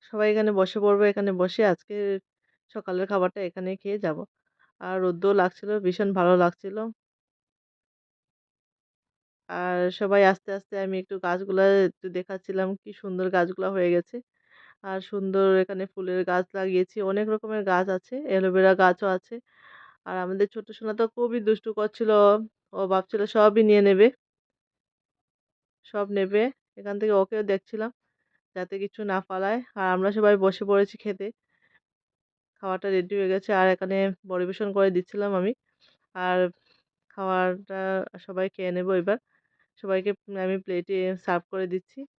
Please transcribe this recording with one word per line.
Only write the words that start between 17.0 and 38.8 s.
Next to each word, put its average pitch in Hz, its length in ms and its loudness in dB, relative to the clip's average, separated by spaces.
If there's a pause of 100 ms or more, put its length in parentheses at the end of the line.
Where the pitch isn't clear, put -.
অনেক 196 260 -2
রকমের 214 360 -4
গাছ 185 240 0
আছে, 185 260 -6 (100)
অ্যালোভেরা 190 500 4
গাছও 185 340 2
আছে। 185 260 -6 (680)
আর 185 140 -8
আমাদের 190 300 -2
ছোট 214 220 -14
সোনা 214 240 -8
তো 226 140 0
খুবই 240 320 -4
দুষ্টু 214 340 -2
করছিল, 214 360 -2 (600)
ও 196 140 -8
ভাবছিল 190 400 -2
সবই 208 380 6
নিয়ে 208 180 6
নেবে, 196 240 6 (1800)
সব 202 240 -4
নেবে। 202 320 0 (340)
এখান 202 200 -10
থেকে 214 160 0
ওকেও 202 320 2
দেখছিলাম 214 460 -4 (680)
যাতে 185 220 -10
কিছু 202 260 -10
না 196 180 -2
ফালায়। 196 360 -4 (160)
আর 190 160 -2
আমরা 185 220 2
সবাই 208 240 4
বসে 190 280 0
পড়েছি 202 320 2
খেতে, 196 300 -8 (1400)
খাওয়াটা 190 260 -4
রেডি 185 260 0
হয়ে 196 160 0
গেছে। 190 220 -2
আর 190 160 4
এখানে 190 280 0 (300)
পরিবেশন 185 460 -4
করে 196 180 4
দিচ্ছিলাম 202 440 -2
আমি, 190 180 0 (600)
আর 185 240 -2 (720)
খাওয়াটা 190 680 -4 (400)
সবাই 185 300 -6
খেয়ে 185 220 -6
নেবো 180 220 -2